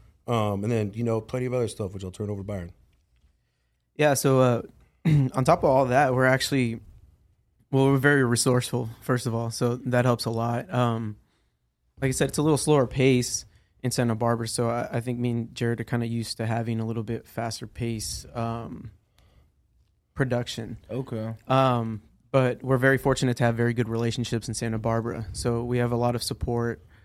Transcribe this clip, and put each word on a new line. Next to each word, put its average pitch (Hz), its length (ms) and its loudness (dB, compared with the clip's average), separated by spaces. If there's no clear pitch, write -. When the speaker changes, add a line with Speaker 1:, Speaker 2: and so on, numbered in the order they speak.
Speaker 1:
Um, 104 380 0
and 120 80 -2
then, 104 220 -2
you 113 100 -6
know, 113 160 0
plenty 127 260 -6
of 120 80 -6
other 120 140 -2
stuff, 101 240 -8
which 98 120 -10
I'll 92 60 -10
turn 104 200 -6
over 101 100 -6
to 95 40 -10
Byron. 92 280 -8
Speaker 2:
Yeah, 147 180 4
so, 131 260 4
uh, 123 220 4
<clears throat> - 220 -10
on 127 100 0
top 165 200 6
of 156 60 6
all 131 160 4
that, 127 280 4
we're 131 120 4
actually, 127 540 2
well, 135 140 4
we're 139 100 6
very 139 280 6
resourceful, 123 680 2
first 123 260 -2
of 113 80 -2
all. 117 160 -4
So 120 260 -2
that 123 180 2
helps 123 220 2
a 113 40 -2
lot. 117 420 -4
Um, 113 440 -2
like 135 80 0
I - 20 -2
said, 135 160 0
it's - 100 -6
a 151 40 2
little 151 160 4
slower 147 280 4
pace 127 600 2
in 123 80 -2
Santa 117 240 0
Barbara. 117 320 0
So 117 220 -2
I, 120 240 -4
I 120 80 -4
think 120 180 -6
me 120 120 -2
and 117 240 -6
Jared 117 260 -2
are 113 40 -10
kinda 117 220 -2
used 117 300 -6
to 113 100 -4
having 113 340 -2
a 113 60 -4
little 113 160 -4
bit 113 240 -8
faster 113 400 -8
pace, - 680 -8
um, 117 560 -8
production. 120 640 -4
Speaker 3:
Okay. 113 440 -6
Speaker 2:
Um, 120 560 2
but 127 320 2
we're 131 140 2
very 131 220 4
fortunate 131 400 0
to 127 60 2
have 117 100 2
very 117 180 0
good 113 160 -2
relationships 113 600 -2
in 117 60 -6
Santa 110 240 -4
Barbara. 113 540 -2
So 120 320 -2
we 123 140 -2
have 120 140 0
a 120 40 0
lot 120 180 0
of 120 80 -4
support. 117 640 -4